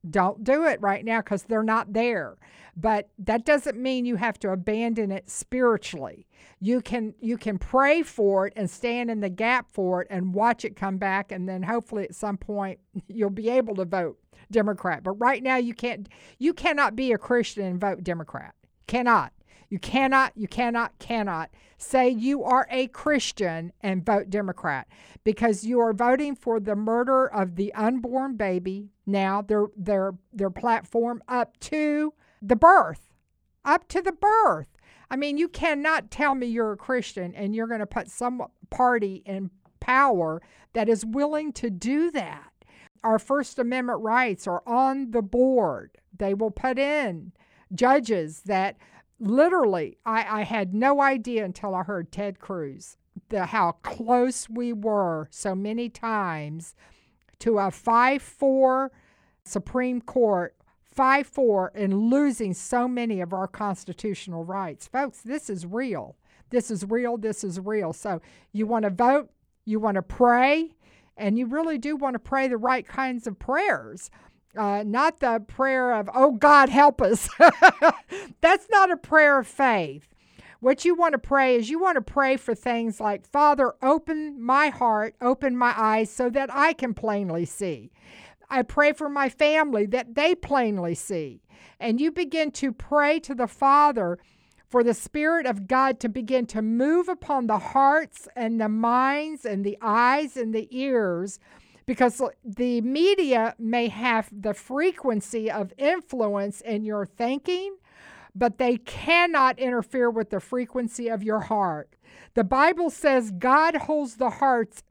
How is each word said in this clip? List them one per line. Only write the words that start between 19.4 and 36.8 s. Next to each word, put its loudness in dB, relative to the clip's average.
You -8
cannot, 2
you -8
cannot, -4
cannot -6
say 2
you -2
are 2
a -4
Christian -2
and -4
vote 0
Democrat, -4
because 0
you 2
are 2
voting 2
for -2
the -4
murder 2
of -4
the -4
unborn -2
baby. -4
Now 0
their, 0
their, -2
their -2
platform -2
up -4
to -2
the 2
birth, 6
up 0
to -2
the -2
birth. 2
I -4
mean, -2
you 0
cannot -2
tell 0
me -4
you're -2
a -8
Christian -6